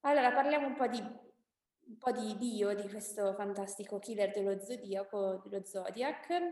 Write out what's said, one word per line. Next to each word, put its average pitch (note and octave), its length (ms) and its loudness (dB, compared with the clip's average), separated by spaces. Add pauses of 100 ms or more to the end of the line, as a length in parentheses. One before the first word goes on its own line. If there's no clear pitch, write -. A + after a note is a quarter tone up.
Allora, C#4+ 320 6
parliamo C#4+ 340 4
un C4 80 -2
po' B3+ 120 2
di, A3+ 120 0
un - 960 -14
po' B3+ 140 0
di G#3+ 240 -2
bio G#3 380 0
di G3+ 160 -4
questo G#3 460 -2
fantastico G3+ 640 -6
killer G3+ 340 0
dello G3 260 0
Zodiaco, G3 880 -4
dello G3 200 -6
Zodiac. G#3+ 640 -4 (220)